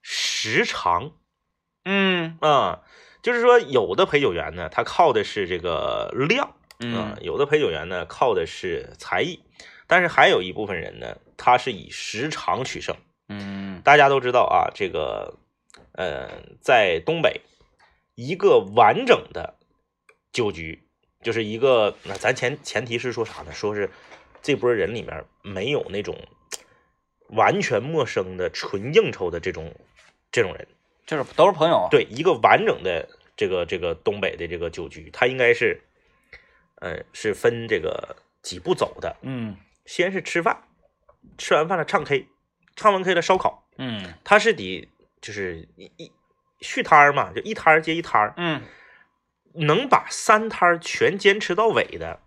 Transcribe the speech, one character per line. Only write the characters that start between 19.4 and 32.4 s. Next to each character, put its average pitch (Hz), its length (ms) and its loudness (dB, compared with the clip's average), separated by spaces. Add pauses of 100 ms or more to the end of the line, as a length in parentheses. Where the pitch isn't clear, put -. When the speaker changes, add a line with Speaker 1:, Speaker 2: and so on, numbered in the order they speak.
Speaker 1:
酒 107 200 -2
局， 82 340 -14 (360)
就 113 100 -4
是 110 120 -2
一 107 140 -8
个， 117 460 4
那 95 100 -10
咱 117 200 -2
前， 131 280 -4
前 - 220 -6
提 117 140 -6
是 120 140 -6
说 113 120 -4
啥 - 180 -14
呢？ 76 100 -16
说 104 220 -6
是 101 160 -4 (520)
这 147 120 0
波 120 180 0
人 101 220 -2
里 107 80 -8
面 78 220 -12 (180)
没 98 280 -8
有 143 200 -2
那 101 120 -6
种 90 140 -8 (1120)
完 110 320 2
全 110 220 -2
陌 147 240 -4
生 92 300 -6
的、 90 140 -4
纯 110 440 -8
应 190 180 4
酬 90 180 -6
的 85 100 -8
这 90 120 -6
种， 82 220 -12 (560)
这 120 120 0
种 90 120 -2
人。 - 120 -16 (400)
Speaker 2:
就 160 100 -6
是 135 80 -2 (100)
都 160 120 6
是 202 60 6
朋 160 160 2
友。 101 220 2
Speaker 1:
对， 127 180 4
一 117 140 -8
个 185 120 4
完 117 300 4